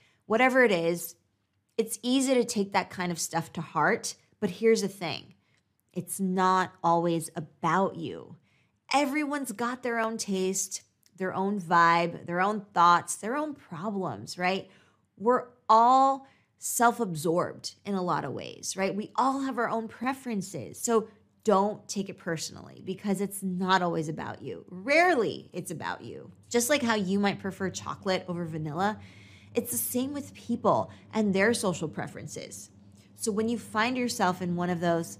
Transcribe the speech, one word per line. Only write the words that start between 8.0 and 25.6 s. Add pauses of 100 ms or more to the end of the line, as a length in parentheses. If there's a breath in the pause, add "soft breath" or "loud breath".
Everyone's
got
their
own
taste, (340)
their
own
vibe,
their
own (120)
thoughts,
their
own
problems,
right? (480 soft breath)
We're (220)
all (320 soft breath)
self-absorbed (100)
in
a
lot
of
ways,
right?
We
all
have
our
own
preferences.
So (360 loud breath)
don't
take
it
personally
because
it's
not
always
about
you.
Rarely
it's